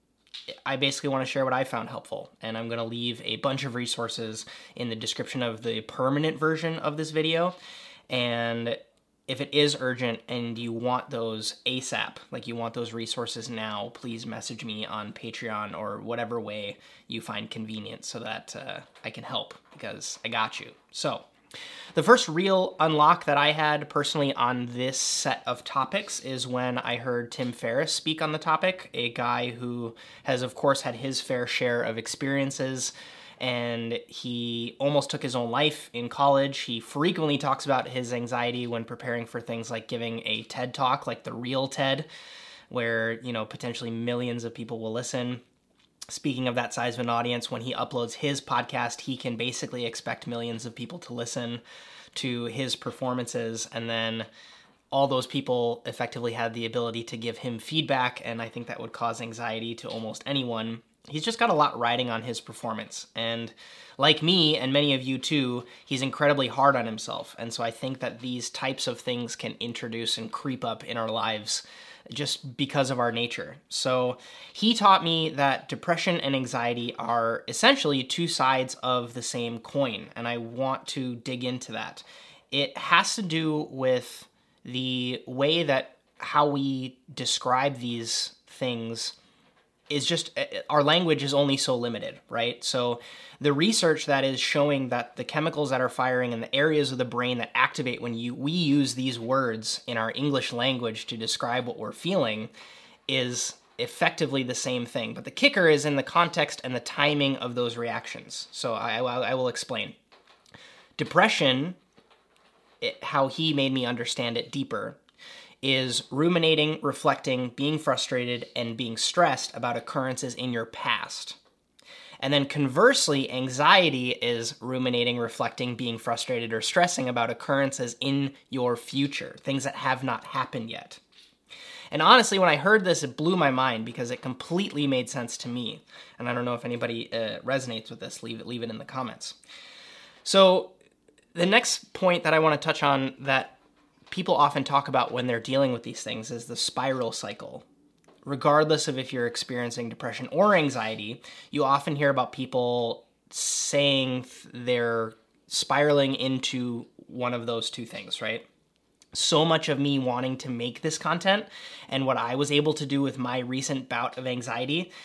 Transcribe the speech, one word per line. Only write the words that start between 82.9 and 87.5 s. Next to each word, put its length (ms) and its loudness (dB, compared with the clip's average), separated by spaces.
to 60 -4
do 500 0
with 560 0
the 640 -4
way 360 2
that 340 0
how 300 4
we 520 -2
describe 640 2